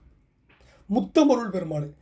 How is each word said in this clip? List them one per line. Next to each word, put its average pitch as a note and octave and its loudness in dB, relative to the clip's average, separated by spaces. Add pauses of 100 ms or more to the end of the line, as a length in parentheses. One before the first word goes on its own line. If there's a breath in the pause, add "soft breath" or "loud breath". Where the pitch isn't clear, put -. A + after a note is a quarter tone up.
(880 soft breath)
முத்தமருள் A#3+ 2
பெருமாள், D#3 -6 (140)